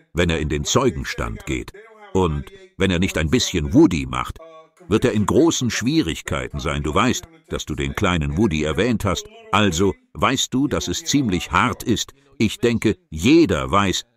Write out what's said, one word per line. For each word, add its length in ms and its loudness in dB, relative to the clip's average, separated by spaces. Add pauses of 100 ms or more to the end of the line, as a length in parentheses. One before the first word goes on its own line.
(120)
wenn 180 0
er 100 0
in 80 -2
den 160 -2
Zeugenstand 840 -2
geht. 260 -6 (400)
Und 340 0 (300)
wenn 140 0
er 80 2
nicht 200 0
ein 120 0
bisschen 440 0
Woody 320 4
macht, 320 -8 (500)
wird 160 2
er 80 2
in 140 0
großen 440 2
Schwierigkeiten 880 -4
sein. 240 -4
Du 120 -4
weißt, 300 0 (240)
dass 180 -8
du 80 -6
den 200 -4
kleinen 420 0
Woody 280 2
erwähnt 400 0
hast, 220 -2 (260)
also 420 2 (200)
weißt 380 -2
du, 140 0
dass 220 -2
es 160 -6
ziemlich 480 0
hart 300 0
ist. 320 -2 (240)
Ich 200 0
denke, 380 2 (140)
jeder 600 4
weiß 340 2 (120)